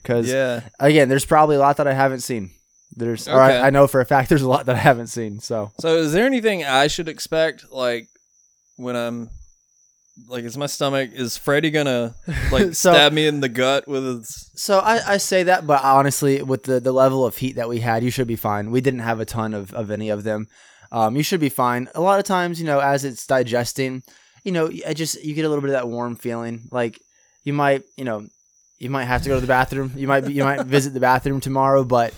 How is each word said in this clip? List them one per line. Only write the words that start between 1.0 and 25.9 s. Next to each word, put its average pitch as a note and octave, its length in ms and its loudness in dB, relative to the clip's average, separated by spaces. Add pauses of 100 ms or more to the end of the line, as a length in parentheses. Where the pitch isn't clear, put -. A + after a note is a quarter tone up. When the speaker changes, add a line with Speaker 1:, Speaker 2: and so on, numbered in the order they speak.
Speaker 1:
there's C3+ 160 2
probably D3+ 320 4
a C#3 40 4
lot C#3 180 4
that C#3+ 100 0
I C3+ 60 2
haven't C3+ 260 0
seen. G#2+ 300 -8 (440)
There's, A#2 340 -6
or C3 120 6
I, C3+ 160 8
Speaker 2:
Okay. B2 100 0
Speaker 1:
I C#3 40 6
know C#3 180 8
for C3+ 120 2
a B2 60 0
fact C3+ 220 2
there's D3 140 4
a C3 60 0
lot C3 180 0
that B2 100 0
I G#2 40 -2
haven't A#2+ 280 4
seen, A2 320 -8
so. G#2+ 400 -6
Speaker 2:
So E3 160 2
is D#3 160 0
there G3 140 2
anything A3 380 0
I C#3 220 2
should D#3+ 220 -4
expect, D#3+ 640 -4
like, A#2+ 360 -4 (680)
when B2 200 -8
I'm, A#2+ 340 -8 (1000)
like, B2 160 -10
is A#2 140 -10
my C#3+ 80 -6
stomach, C#3 480 -4
is A#2+ 240 -6
Freddy D3+ 320 0
gonna, B2+ 440 -2 (360)
like, C3+ 140 4
Speaker 1:
<laughs> F3 100 0
So F3+ 180 4
Speaker 2:
stab D3 200 6
me D3+ 140 0
in D3 140 0
the C3+ 80 -2
gut B2+ 400 0
with C3+ 160 -4
his B2 520 -10
Speaker 1:
So G3 240 2
I, G#3+ 320 0
I G3+ 60 4
say F#3 260 0
that, F3+ 220 2
but C#3+ 180 2
honestly, C#3 580 2
with C3 220 -4
the, C3 160 0
the B2+ 120 0
level C3 320 4
of A2 120 -2
heat B2+ 200 -6
that A#2 120 -4
we A#2+ 120 -4
had, A#2 220 0
you B2 80 0
should B2 160 -4
be A#2 100 -4
fine. G#2 360 -4
We B2+ 80 2
didn't B2+ 200 -2
have A2+ 200 -4
a A2 40 -6
ton A2 300 -6
of, G2 180 -10
of G#2+ 180 -8
any G#2+ 200 -6
of G#2 140 -6
them. G#2+ 240 -6 (440)
Um, A2+ 240 0
you D3+ 60 0
should E3+ 180 -2
be D3 80 0
fine. B2 460 -2
A D#3+ 60 -4
lot G3 180 2
of G3+ 80 -2
times, F3 340 -4
you E3 60 -6
know, C#3+ 140 2
as C#3 240 0
it's B2+ 220 -10
digesting, B2+ 760 -2 (420)
you G3+ 80 -4
know, E3 160 0 (180)
I D#3 80 -6
just, D3+ 300 -6
you D3+ 100 -8
get D#3 100 -2
a D#3 40 0
little D3 140 0
bit C#3 80 -2
of C#3 40 0
that B2 140 -2
warm A#2+ 280 -6